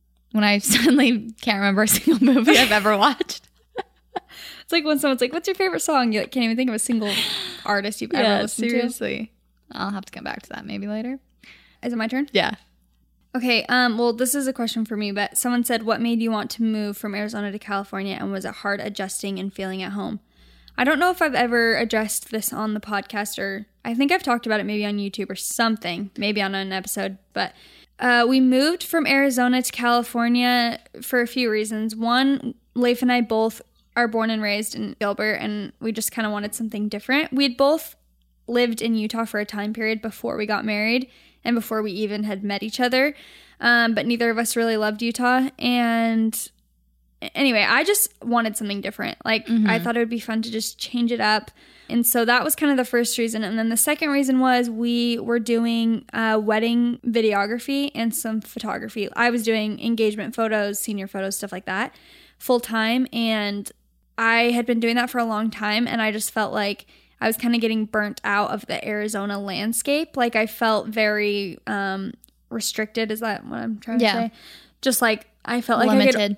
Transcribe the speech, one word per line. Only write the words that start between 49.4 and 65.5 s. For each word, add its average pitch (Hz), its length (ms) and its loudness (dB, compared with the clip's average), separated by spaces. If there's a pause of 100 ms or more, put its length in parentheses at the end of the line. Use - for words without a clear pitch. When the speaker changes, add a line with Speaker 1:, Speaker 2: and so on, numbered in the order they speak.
Speaker 1:
Mm-hmm. 220 220 4
Speaker 2:
I 190 100 4
thought 226 180 -2
it 240 40 2
would 233 80 2
be 226 120 -4
fun 220 220 -4
to 233 80 -6
just 220 280 -6
change 240 340 -2
it 233 80 -2
up. 214 300 0 (380)
And 233 180 2
so 233 180 2
that 240 200 4
was - 120 0
kind 294 160 2
of 262 60 2
the 254 60 4
first 240 340 0
reason. 226 260 0
And 214 140 -2
then 226 100 0
the 233 80 0
second 302 340 0
reason 269 300 4
was 247 300 4
we 240 480 0
were 233 200 0
doing, 233 760 0
uh, 220 280 2
wedding 233 640 2
videography 233 880 0
and 226 200 -2
some 220 260 -4
photography. 214 760 -8
I 240 160 2
was 233 120 0
doing 214 380 0
engagement 220 540 0
photos, 214 440 0
senior 202 280 -6
photos, 196 300 -6
stuff 196 160 -8
like 185 140 -10
that, 190 280 -4 (440)
full 247 220 0
time. 226 520 0
And 214 580 -2 (460)
I 233 360 4
had 240 120 0
been 240 160 0
doing 233 160 2
that 247 140 0
for 254 80 -4
a 233 80 2
long 220 240 -2